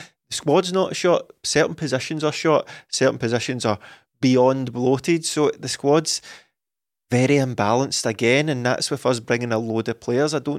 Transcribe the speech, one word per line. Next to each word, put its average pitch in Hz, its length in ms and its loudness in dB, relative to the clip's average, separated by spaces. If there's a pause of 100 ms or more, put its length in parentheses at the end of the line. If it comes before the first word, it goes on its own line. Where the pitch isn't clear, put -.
(280)
the - 60 -10
squad's 180 380 2
not 190 240 0
short. - 340 0 (140)
Certain 156 320 0
positions 147 480 -4
are 151 80 0
short. 151 340 2 (240)
Certain 135 260 2
positions 120 480 -2
are 107 140 0 (420)
beyond 127 520 2
bloated. 131 520 0
So - 320 0
the 139 120 -10
squad's 151 520 0 (880)
very 127 260 4
imbalanced 127 680 0
again, 123 440 2
and 123 180 -2
that's - 240 -2
with 135 160 -4
us 123 140 2
bringing 120 320 -2
a 110 60 0
load 113 300 -2
of 113 120 -6
players. 143 340 0
I 143 60 -2
don't 143 180 -4